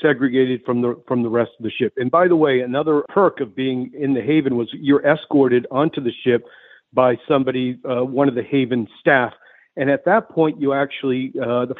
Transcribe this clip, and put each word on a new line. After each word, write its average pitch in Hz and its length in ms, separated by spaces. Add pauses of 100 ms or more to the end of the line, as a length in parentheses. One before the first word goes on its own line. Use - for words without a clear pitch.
segregated 127 640
from 120 160
the, 120 260
from 123 160
the 117 60
rest 113 280
of 117 60
the 107 80
ship. 113 260
And 123 140
by 180 160
the 175 80
way, 143 240
another 143 500
perk 196 300
of 117 160
being 131 420
in 139 160
the 120 80
Haven 135 360
was 113 160
you're 139 340
escorted 135 640
onto 147 300
the 120 100 (120)
ship 120 200 (480)
by 123 260 (100)
somebody, 127 520 (100)
uh, 123 140
one 135 240
of 123 80
the 120 80
Haven 123 440 (120)
staff. 131 340 (420)
And 135 140
at 139 160
that 208 240
point, 156 320
you 139 120
actually, 135 680
uh, 123 240
the 127 140